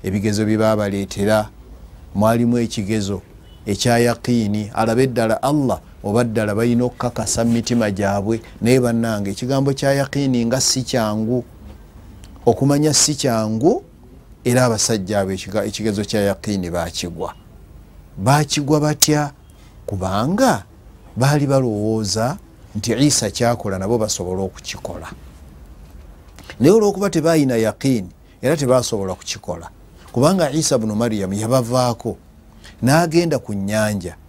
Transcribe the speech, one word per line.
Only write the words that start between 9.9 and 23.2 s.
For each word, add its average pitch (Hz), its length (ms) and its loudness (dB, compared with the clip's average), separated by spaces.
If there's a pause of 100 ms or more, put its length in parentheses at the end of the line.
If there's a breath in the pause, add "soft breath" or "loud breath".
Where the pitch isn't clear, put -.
yaqiini 135 520 0
nga 123 160 0
si 127 220 -2
kyangu, 113 600 -2 (1040)
okumanya 143 480 2
si - 220 2
kyangu, 117 680 0 (600)
era 123 220 4
abasajja 107 540 0
abo 98 120 -2
ekiga-, 98 340 -4
ekigezo 107 380 -4
kya 104 180 -2
yaqiini 98 500 -2
baakigwa. 85 640 -6 (840)
Baakigwa 147 640 2
batya? 147 520 2 (540 soft breath)
Kubanga 110 800 0 (520)
baali 143 320 2
balowooza 110 880 0 (380)
nti 107 180 -4
Isa 123 380 2